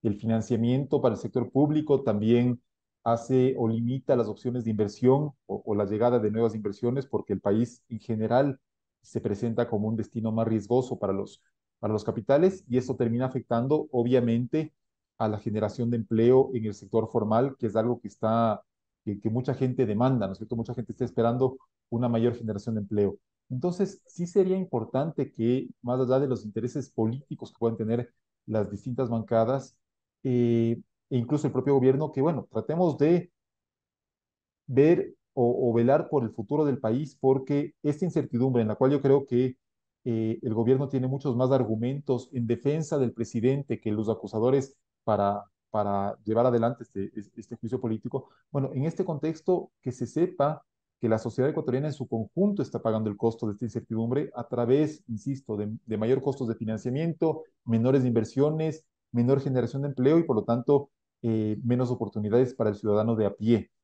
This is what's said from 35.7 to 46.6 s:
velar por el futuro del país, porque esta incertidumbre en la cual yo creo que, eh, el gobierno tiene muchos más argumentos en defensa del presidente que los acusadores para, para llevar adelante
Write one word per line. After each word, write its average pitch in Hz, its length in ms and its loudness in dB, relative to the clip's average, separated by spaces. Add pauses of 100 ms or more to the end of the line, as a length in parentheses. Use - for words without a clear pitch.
velar 123 340 2
por 143 140 0
el 110 80 -4
futuro 147 340 -2
del 143 140 0
país, 131 420 -4
porque 135 600 0
esta 147 240 -2
incertidumbre 127 560 0
en 107 60 0
la 107 80 -2
cual 135 160 4
yo 139 100 0
creo 139 240 4
que, 127 320 0 (460)
eh, 113 360 -2
el 110 140 -4
gobierno 131 340 2
tiene 131 200 -2
muchos 135 280 -4
más 127 140 2
argumentos 127 840 -2
en 120 140 -4
defensa 147 500 -2
del 127 160 0
presidente 120 680 -2
que 107 120 -4
los 107 160 -2
acusadores 117 680 0 (320)
para, 101 320 2 (280)
para 101 520 -2
llevar 110 240 2
adelante 120 380 0